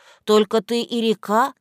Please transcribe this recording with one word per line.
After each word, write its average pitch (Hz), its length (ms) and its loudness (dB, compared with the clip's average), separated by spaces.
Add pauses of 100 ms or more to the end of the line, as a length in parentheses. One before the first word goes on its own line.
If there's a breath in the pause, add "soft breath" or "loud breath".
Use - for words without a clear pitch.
(240 soft breath)
«Только 214 380 2
ты 233 200 -4
и 240 180 -6
река, 226 600 -2